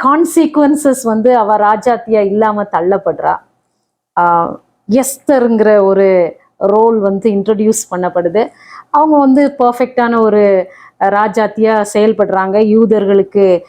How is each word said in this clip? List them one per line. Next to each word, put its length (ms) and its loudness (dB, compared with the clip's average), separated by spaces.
கான்சிக்வன்சஸ் 1000 0
வந்து 340 0
அவ 180 0
ராஜாத்தியா 640 0
இல்லாம 440 0
தள்ளப்படுறா. 720 -2
அஹ், 400 -2
எஸ்தருங்கிற 880 0
ஒரு 540 2
ரோல் 420 0
வந்து 300 -2
இன்ட்ரடியூஸ் 640 -2
பண்ணப்படுது. 560 -2
அவங்க 280 2
வந்து 420 2
பர்ஃபெக்டான 600 -2
ஒரு 480 2
ராஜாத்தியா 920 -2
செயல்படுறாங்க. 720 0
யூதர்களுக்கு 1040 2